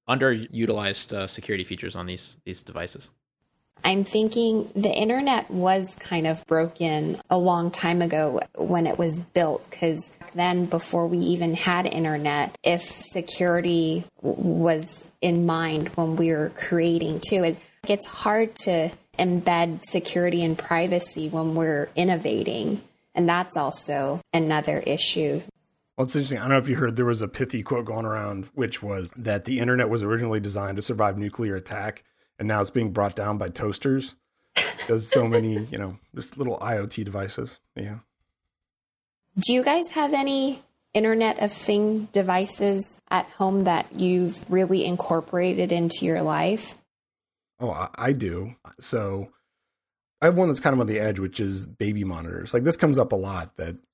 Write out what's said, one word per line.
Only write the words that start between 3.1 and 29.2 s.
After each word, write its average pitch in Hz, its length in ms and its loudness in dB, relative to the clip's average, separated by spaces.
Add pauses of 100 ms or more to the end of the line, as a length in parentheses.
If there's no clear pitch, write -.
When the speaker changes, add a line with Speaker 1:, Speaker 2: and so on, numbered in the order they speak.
Speaker 2:
I'm 190 200 2
thinking 220 720 0
the 202 160 2
internet 247 600 0
was 185 480 2
kind 160 260 -2
of 160 220 0
broken 160 840 0
a 185 80 4
long 175 320 2
time 175 320 2
ago 156 400 2 (140)
when 170 320 2
it - 100 0
was 170 220 0 (140)
built, 165 360 0
'cause 160 400 0 (240)
then 180 320 2
before 170 420 0
we 175 120 0
even 175 340 2
had 180 320 0
internet, 151 800 -2
if 175 180 2
security 170 1200 0 (180)
w-, - 200 -2
was 165 640 0 (160)
in 170 240 2
mind 160 440 0
when 160 260 -2
we 165 160 2
were 156 240 0
creating 165 720 0
too, 190 180 2
it, 165 140 0 (300)
it's 202 200 0
hard 220 480 0
to 170 340 0 (280)
embed 175 680 2
security 175 580 0
and 165 140 2
privacy 170 720 0
when 160 260 0
we're 156 400 0
innovating. 165 840 0 (340)
And 170 140 4
that's 180 260 0
also 143 680 -2 (120)
another 156 460 0
issue. 147 600 0 (560)
Speaker 3:
Well, 131 80 0
it's 127 100 -2
interesting. 135 220 0
I 98 40 -8
don't 131 100 0
know 139 60 6
if 139 120 0
you 127 60 0
heard, 117 200 0
there 123 100 2
was 117 160 2
a 104 60 -4
pithy 123 360 -4
quote 120 220 -2
going 113 200 -6
around, 104 480 -4
which 123 280 -4
was 98 360 -6
that 110 280 -2